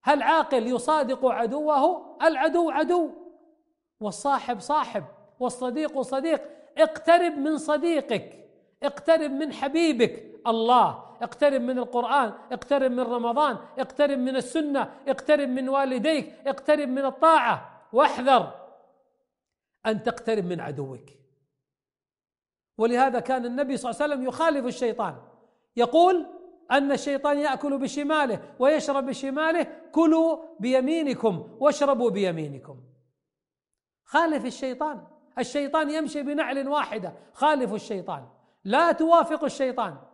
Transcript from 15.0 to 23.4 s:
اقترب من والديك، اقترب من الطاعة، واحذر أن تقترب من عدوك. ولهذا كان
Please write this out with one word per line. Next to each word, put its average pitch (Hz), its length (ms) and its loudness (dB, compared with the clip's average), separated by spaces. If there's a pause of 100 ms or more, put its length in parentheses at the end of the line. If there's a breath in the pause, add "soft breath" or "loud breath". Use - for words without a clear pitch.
اقترب 277 400 0
من 254 200 -4
والديك، 269 680 0 (120)
اقترب 285 420 0
من 262 160 -4
الطاعة، 262 880 2
واحذر 247 640 4 (1300)
أن 220 160 -2
تقترب 226 420 -2
من 175 160 -6
عدوك. 135 440 -10 (1700)
ولهذا 240 420 2
كان 247 260 -4